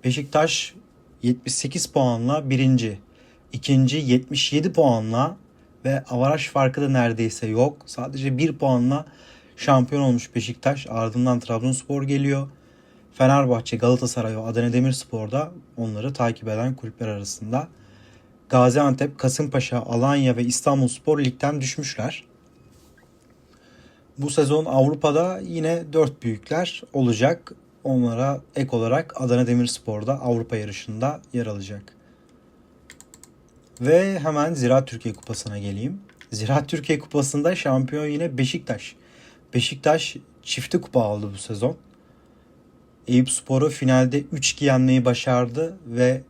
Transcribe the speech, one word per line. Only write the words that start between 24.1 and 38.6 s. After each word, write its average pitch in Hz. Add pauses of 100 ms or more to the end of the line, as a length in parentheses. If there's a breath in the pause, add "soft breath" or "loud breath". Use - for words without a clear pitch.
Bu 143
sezon 151
Avrupa'da 151
yine 170 (100)
dört 147
büyükler 135 (100)
olacak. 127 (300)
Onlara 131 (140)
ek 170
olarak 120
Adana 123
Demirspor 120
da 139
Avrupa 117
yarışında 110 (120)
yer 120
alacak. 101 (1900 soft breath)
Ve 175
hemen 151
Ziraat 131
Türkiye 113
Kupası'na -
geleyim. 104 (300)
Ziraat 135
Türkiye 151
Kupası'nda 147
şampiyon 139
yine 147
Beşiktaş. - (580 loud breath)